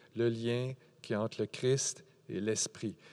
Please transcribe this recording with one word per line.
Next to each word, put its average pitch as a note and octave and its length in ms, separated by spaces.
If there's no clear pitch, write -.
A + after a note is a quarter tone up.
le A#2 140
lien A#2+ 420
qui - 100
est G#2+ 40
entre G#2 260
le G#2+ 40
Christ - 560
et F#2 100
l'Esprit. G#2+ 560